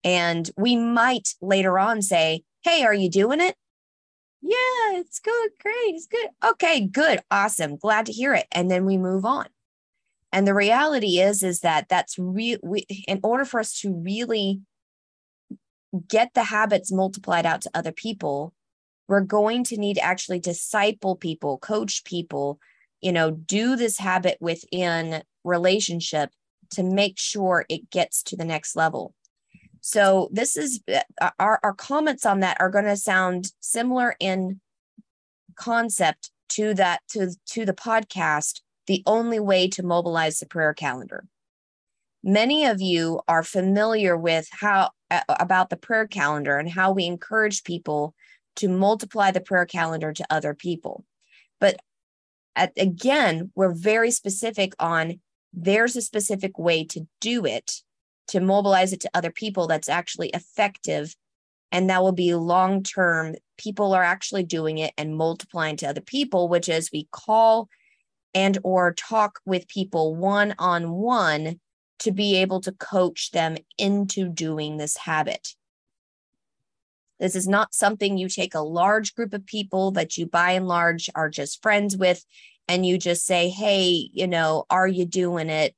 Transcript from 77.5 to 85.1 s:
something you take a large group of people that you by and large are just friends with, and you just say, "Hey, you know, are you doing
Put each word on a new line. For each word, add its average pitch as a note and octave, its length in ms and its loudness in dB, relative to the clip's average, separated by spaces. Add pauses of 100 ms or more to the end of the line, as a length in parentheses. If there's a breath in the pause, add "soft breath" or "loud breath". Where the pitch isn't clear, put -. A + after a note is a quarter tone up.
something G3+ 420 0
you F#3 140 -4
take F#3 240 -6
a D#3+ 60 -2
large F3+ 560 0
group A#3 180 -6
of G3 140 -10
people G3 440 -2
that E3+ 260 -4
you E3+ 100 -4
by F3 240 2
and F#3 160 0
large E3+ 480 0
are D#3+ 140 -2
just - 340 -8
friends G#3 340 2
with, F3+ 260 2 (440 loud breath)
and F3+ 180 2
you F3+ 140 2
just E3+ 260 0
say, F3 240 2
"Hey, F#3+ 640 2
you F#3 140 -2
know, E3 420 0
are F#3 180 4
you F3+ 180 0
doing F3 440 -2